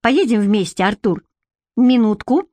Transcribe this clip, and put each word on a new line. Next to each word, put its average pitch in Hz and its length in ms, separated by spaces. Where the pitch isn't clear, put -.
Поедем 240 400
вместе, 196 420
Артур. 202 400
Минутку. 247 760